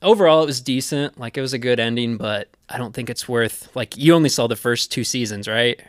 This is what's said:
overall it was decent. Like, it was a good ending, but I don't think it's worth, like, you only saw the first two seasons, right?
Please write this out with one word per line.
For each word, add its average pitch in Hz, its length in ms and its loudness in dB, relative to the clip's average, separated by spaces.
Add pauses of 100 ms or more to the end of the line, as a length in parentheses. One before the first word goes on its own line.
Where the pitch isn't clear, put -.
overall 160 400 6
it 156 60 2
was 131 120 -6
decent. 139 600 -4
Like, 120 180 -10
it 135 40 -6
was 131 120 -6
a 131 60 -4
good 120 200 0
ending, 117 380 -2
but 104 320 -6 (180)
I - 120 -12
don't 120 160 -8
think 120 140 -8
it's - 200 -8
worth, 117 460 -2
like, 123 200 -8
you 151 200 6
only 156 140 4
saw 120 180 0
the 113 80 0
first - 360 -2
two 123 120 -4
seasons, 107 440 -6
right? 117 420 0